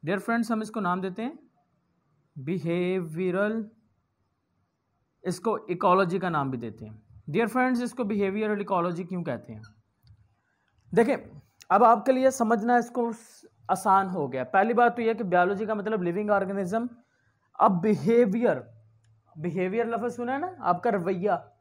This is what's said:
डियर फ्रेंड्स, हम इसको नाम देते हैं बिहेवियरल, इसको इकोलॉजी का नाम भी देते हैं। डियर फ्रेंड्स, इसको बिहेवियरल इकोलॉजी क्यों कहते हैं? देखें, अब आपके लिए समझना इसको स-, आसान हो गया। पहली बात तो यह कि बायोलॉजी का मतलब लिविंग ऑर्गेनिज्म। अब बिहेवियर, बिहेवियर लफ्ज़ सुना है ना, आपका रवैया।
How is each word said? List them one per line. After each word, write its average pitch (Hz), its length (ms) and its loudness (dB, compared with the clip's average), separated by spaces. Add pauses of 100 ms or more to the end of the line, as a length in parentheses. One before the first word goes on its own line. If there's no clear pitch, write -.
डियर 180 160 -2
फ्रेंड्स, 233 340 -2
हम 220 100 -2
इसको 214 180 -6
नाम 180 200 0
देते 190 220 -6
हैं 277 160 -8 (960)
बिहेवियरल, 180 1300 -2 (1600)
इसको 180 340 -4 (120)
इकोलॉजी 180 480 2
का 180 120 -4
नाम 143 200 -2
भी 131 80 -6
देते 113 260 -12
हैं। 107 180 -18 (280)
डियर 220 180 0
फ्रेंड्स, 254 340 0
इसको 247 220 -4
बिहेवियरल 208 560 -2
इकोलॉजी 180 440 -2
क्यों 175 180 -6
कहते 123 300 -8
हैं? 110 100 -16 (1300)
देखें, 226 240 4 (540)
अब 208 140 6
आपके 226 280 6
लिए 262 180 4
समझना 233 480 2
इसको 233 340 -2
स-, - 340 -18 (240)
आसान 190 380 4
हो 180 200 -2
गया। 127 160 -4
पहली 202 300 2
बात 240 220 4
तो 240 60 -4
यह 226 120 0
कि 233 100 -6
बायोलॉजी 185 420 2
का 220 80 -2
मतलब 208 280 -4
लिविंग 190 280 -2
ऑर्गेनिज्म। 196 580 -2 (680)
अब 190 220 4
बिहेवियर, 202 840 2 (720)
बिहेवियर 185 500 -2
लफ्ज़ 233 280 -4
सुना 240 180 -6
है 277 80 -4
ना, 359 200 -8
आपका - 300 0
रवैया। 185 460 0 (240)